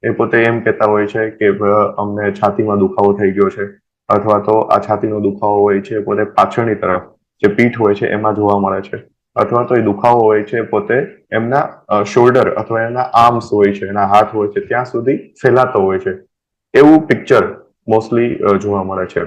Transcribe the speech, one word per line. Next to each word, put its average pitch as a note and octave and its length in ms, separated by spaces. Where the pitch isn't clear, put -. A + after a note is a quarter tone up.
એ A#2 40
પોતે A#2 260
એમ A#2 220
કહેતા G#2+ 260
હોય G#2 220
છે A2 220
કે, G#2+ 180
અ, G2+ 500
અમને G#2 340
છાતીમાં G2+ 480
દુખાવો G2+ 340
થઈ G2+ 180
ગયો G2 180
છે G2+ 340
અથવા G#2 300
તો G2+ 120
આ A2 280
છાતીનો G#2+ 400
દુખાવો G2+ 420
હોય G2+ 200
છે G#2+ 180
પોતે G#2 240
પાછળની G#2 520
તરફ F#2 260
જે G#2 80
પીઠ A#2 320
હોય G2+ 160
છે G#2+ 120
એમાં G#2+ 280
જોવા G2+ 240
મળે F#2+ 220
છે - 280
અથવા A#2+ 280
તો B2 120
એ A#2 60
દુખાવો A2 380
હોય G#2+ 240
છે A2+ 180
પોતે A2+ 460
એમના, A#2 280
અ, G#2 140
શોલ્ડર B2 460
અથવા A2+ 320
એમના A#2+ 200
આર્મ્સ A#2 520
હોય G2+ 200
છે, G2+ 140
એના G2+ 180
હાથ G#2 300
હોય G#2 120
છે G2+ 120
ત્યાં A#2+ 260
સુધી A#2 320
ફેલાતો B2 640
હોય F#2+ 180
છે, F#2+ 100
એવું D3+ 340
પિક્ચર A2+ 360
mostly, A2+ 540
અ, G2+ 140
જોવા G2+ 260
મળે F#2+ 220
છે. F2 220